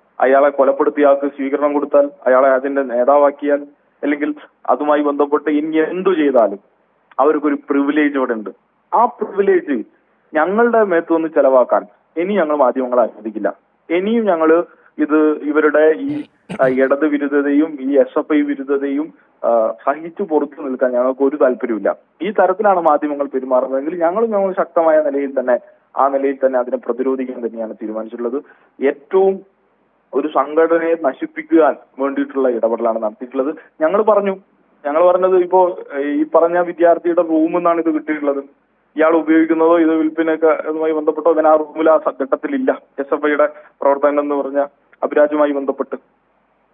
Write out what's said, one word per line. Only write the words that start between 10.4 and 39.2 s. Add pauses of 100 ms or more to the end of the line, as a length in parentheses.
മേത്ത്
വന്ന്
ചെലവാക്കാൻ (300)
ഇനി
ഞങ്ങൾ
മാധ്യമങ്ങളെ
അനുവദിക്കില്ല. (360)
ഇനിയും
ഞങ്ങൾ (340)
ഇത് (100)
ഇവരുടെ
ഈ, (380)
ആ,
ഇടത്
വിരുദ്ധതയും
ഈ
എസ്
എഫ്
ഐ
വിരുദ്ധതയും, (300)
ആ, (140)
സഹിച്ചു
പുറത്തു
നിൽക്കാൻ
ഞങ്ങൾക്ക്
ഒരു
താല്പര്യവുമില്ല. (260)
ഈ
തരത്തിലാണ്
മാധ്യമങ്ങൾ
പെരുമാറുന്നതെങ്കിൽ
ഞങ്ങളും,
ഞങ്ങൾ
ശക്തമായ
നിലയിൽ
തന്നെ, (380)
ആ
നിലയിൽ
തന്നെ
അതിനെ
പ്രതിരോധിക്കാൻ
തന്നെയാണ്
തീരുമാനിച്ചിട്ടുള്ളത്. (420)
ഏറ്റവും (580)
ഒരു
സംഘടനയെ
നശിപ്പിക്കുവാൻ (220)
വേണ്ടിയിട്ടുള്ള
ഇടപെടലാണ്
നടത്തിയിട്ടുള്ളത്. (260)
ഞങ്ങൾ
പറഞ്ഞു, (500)
ഞങ്ങൾ
പറഞ്ഞത്
ഇപ്പോ, (200)
ഈ
പറഞ്ഞ
വിദ്യാർത്ഥിയുടെ
റൂമിൽ
നിന്നാണ്
ഇത്
കിട്ടിയിട്ടുള്ളത്. (580)
ഇയാൾ
ഉപയോഗിക്കുന്നതോ